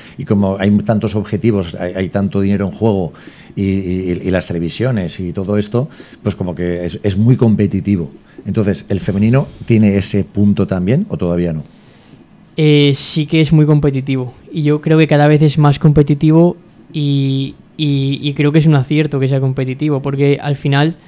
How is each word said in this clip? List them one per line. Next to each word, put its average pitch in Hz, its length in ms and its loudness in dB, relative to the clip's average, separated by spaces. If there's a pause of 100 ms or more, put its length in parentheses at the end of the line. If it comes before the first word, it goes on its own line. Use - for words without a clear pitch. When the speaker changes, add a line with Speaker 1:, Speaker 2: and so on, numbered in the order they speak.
(180)
Speaker 1:
y 139 80 -10
como 98 340 0
hay 101 200 2
tantos 104 360 -2
objetivos, 101 600 -2
hay, 90 180 -8
hay 95 160 -4
tanto 98 320 -2
dinero 98 240 -2
en 90 80 -6
juego 98 400 0 (420)
y, 101 60 -4
y, 92 640 -2
y 92 60 -2
las 90 160 -2
televisiones 87 760 -4
y 87 100 -6
todo 98 260 -4
esto, 120 300 -2 (360)
pues 101 120 -4
como 90 200 -6
que 87 280 -4
es, 87 200 -8
es 98 120 -2
muy 113 220 4
competitivo. 98 720 0 (360)
Entonces, 101 440 -2
¿el 98 100 -2
femenino 110 480 0 (180)
tiene 107 320 4
ese 98 260 -2
punto 101 440 0
también 98 420 -2
o 82 80 -6
todavía 87 340 -2
no? 78 120 -8 (920)
Speaker 2:
Eh, 147 360 4
sí - 320 -4
que 160 160 0
es 147 100 2
muy 151 140 6
competitivo 135 720 0 (180)
y 165 80 -4
yo 147 200 0
creo 156 180 2
que 160 80 4
cada 147 200 4
vez 151 140 4
es 151 160 2
más 147 220 4
competitivo 156 760 4 (380)
y, 139 640 -2 (200)
y, 139 460 -2
y 143 140 -4
creo 147 160 2
que 160 80 4
es 151 80 2
un 151 80 4
acierto 147 440 0
que 131 80 0
sea 135 120 0
competitivo 135 640 -2
porque 139 360 0
al 143 160 -4
final, 147 400 0 (120)